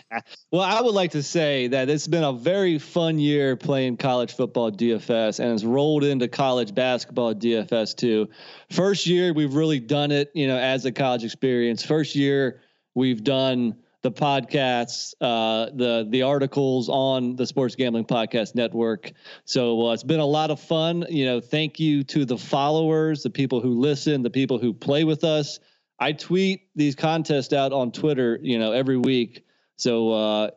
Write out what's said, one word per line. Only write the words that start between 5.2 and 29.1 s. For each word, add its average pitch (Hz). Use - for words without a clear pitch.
and 120
it's 107
rolled 143
into 135
college 123
basketball 123
D 113
F 107
S 110
too. 107
First 185
year 180
we've 147
really 156
done 143
it, 143
you 143
know, 131
as 131
a 131
college 123
experience. 120
First 156
year 139
we've 123
done 131
the 127
podcasts, 131
uh, 113
the, 117
the 131
articles 135
on 131
the 123
Sports 127
Gambling 117
Podcast 113
Network. 113
So, 117
uh, 117
it's 110
been 156
a 151
lot 151
of 147
fun. 170
You 147
know, 123
thank 151
you 147
to 143
the 120
followers, 156
the 127
people 127
who 120
listen, 143
the 120
people 131
who 113
play 143
with 156
us. 151
I 135
tweet 190
these 147
contests 156
out 139
on 127
Twitter, 127
you 120
know, 110
every 131
week. 123